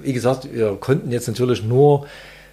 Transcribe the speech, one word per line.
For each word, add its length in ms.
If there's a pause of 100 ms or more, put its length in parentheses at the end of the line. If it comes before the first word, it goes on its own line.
wie 100
gesagt, 400
wir 260
konnten 320
jetzt 160
natürlich 360
nur 420 (480)